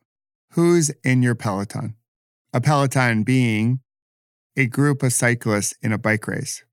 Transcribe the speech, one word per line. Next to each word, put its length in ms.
who's 380
in 180
your 120
Peloton. 600
A 80
Peloton 600
being 580
a 100
group 360
of 100
cyclists 680
in 100
a 60
bike 280
race. 460